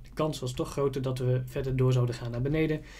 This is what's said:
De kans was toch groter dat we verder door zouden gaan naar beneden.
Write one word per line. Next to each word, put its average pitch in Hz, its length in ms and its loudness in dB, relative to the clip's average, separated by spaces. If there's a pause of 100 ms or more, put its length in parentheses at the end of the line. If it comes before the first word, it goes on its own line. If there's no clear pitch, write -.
De - 120 -18
kans 156 240 0
was 127 140 -4
toch - 180 -4
groter 139 320 0
dat 131 160 -2
we 127 260 2
verder 131 320 -2
door 127 160 6
zouden 123 220 2
gaan 123 160 -8
naar 120 120 -4
beneden. 151 380 2 (200)